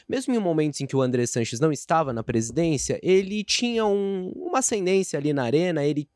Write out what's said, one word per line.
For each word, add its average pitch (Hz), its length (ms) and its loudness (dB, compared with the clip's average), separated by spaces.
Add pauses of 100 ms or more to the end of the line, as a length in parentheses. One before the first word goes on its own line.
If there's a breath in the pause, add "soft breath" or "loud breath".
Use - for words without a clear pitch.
mesmo 254 280 -2
em 233 40 2
momentos 156 420 0
em 139 60 -4
que - 80 -4
o 135 60 2
André 123 240 2
Sanches 117 340 -2
não 156 140 2
estava 147 400 0
na 113 100 -4
presidência, 123 800 0
ele 196 400 2
tinha 226 440 0
um, 196 500 -2
uma 349 220 -4
ascendência 190 600 0
ali 147 140 0
na 139 120 0
arena, 156 400 2
ele, 147 320 0